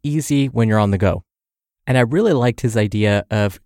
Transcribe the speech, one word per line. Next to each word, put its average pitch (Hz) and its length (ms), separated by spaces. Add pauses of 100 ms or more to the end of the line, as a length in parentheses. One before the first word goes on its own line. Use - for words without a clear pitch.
easy 143 420
when 117 220
you're 107 100
on 104 140
the 98 60
go. 90 260 (600)
And 131 140
I 127 40
really 170 300
liked 123 280
his 113 160
idea 104 540
of 104 360